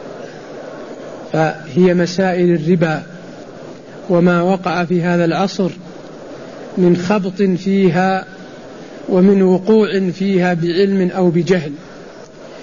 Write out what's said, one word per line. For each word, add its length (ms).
فهي 600
مسائل 600
الربا 500
وما 320
وقع 440
في 160
هذا 240
العصر 440
من 200
خبط 440
فيها 840
ومن 320
وقوع 680
فيها 440
بعلم 560
أو 200
بجهل 420